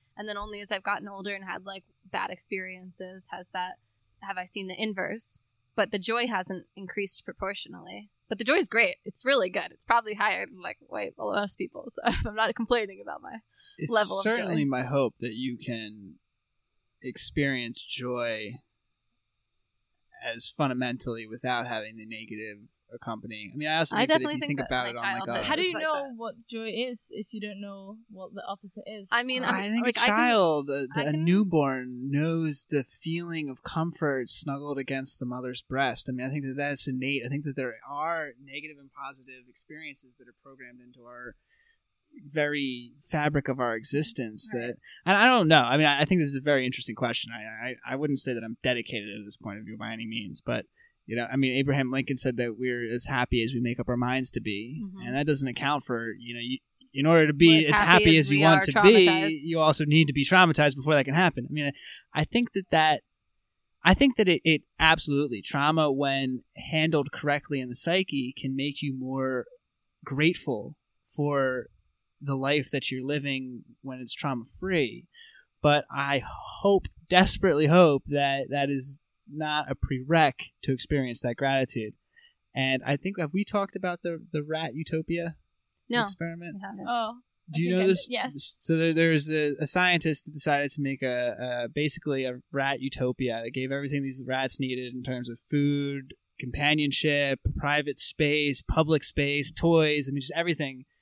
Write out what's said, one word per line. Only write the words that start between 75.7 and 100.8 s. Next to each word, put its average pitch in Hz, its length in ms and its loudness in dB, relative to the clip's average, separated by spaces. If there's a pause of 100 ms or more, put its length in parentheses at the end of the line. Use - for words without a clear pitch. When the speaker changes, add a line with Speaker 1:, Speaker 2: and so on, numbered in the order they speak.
Speaker 2:
I 139 360 0
hope, - 600 0 (200)
desperately 180 600 4
hope, 160 400 6
that 139 420 0
that 139 220 0
is 139 280 -6 (320)
not 151 380 -2
a 135 60 -2
prereq 143 580 2 (300)
to 135 100 -2
experience 127 480 -2
that 120 140 -2
gratitude. 135 580 0 (640)
And 131 280 0
I 139 140 0
think, 190 220 -6
have 151 160 -4
we 202 80 2
talked 202 320 -4
about 180 260 -6
the, 165 320 -6
the 151 80 -2
rat 156 320 -4
utopia 165 640 -4 (520)
Speaker 1:
No, 240 140 0
Speaker 2:
experiment? 170 540 -8
Speaker 1:
we 190 60 -14
haven't. 202 280 -12
Speaker 3:
Oh, 233 280 -4 (360)
Speaker 2:
Do 160 80 0
Speaker 3:
I - 20 2
Speaker 2:
you 175 60 0
Speaker 3:
think 185 80 4
Speaker 2:
know 185 60 4
Speaker 3:
I 190 40 4
Speaker 2:
this? 185 200 2
Speaker 3:
did, 123 60 -8
yes. - 480 -4
Speaker 2:
So 165 160 2
there, 165 160 2
there's 156 360 4
a, 151 300 0
a 147 80 -2
scientist 175 580 2
that 147 80 -16
decided 143 380 0
to 147 100 -4
make 135 220 -2
a, 123 640 -2
a, 117 40 -6
basically 147 560 -2
a 127 140 -6 (120)
rat 139 300 -2
utopia 127 640 -2
that 120 80 -8
gave 131 200 -6
everything 139 300 -4
these 131 240 -6
rats 131 340 -2
needed 127 360 -4
in 123 80 -10
terms 123 260 -6
of 117 100 -12
food, 143 760 0 (240)
companionship, 143 1040 2 (160)
private 147 420 0
space, 147 640 2
public 156 400 2
space, 143 480 0
toys. 156 580 4
I 135 40 -4
mean, 143 80 -2
just 135 140 -6
everything. 147 500 -2 (160)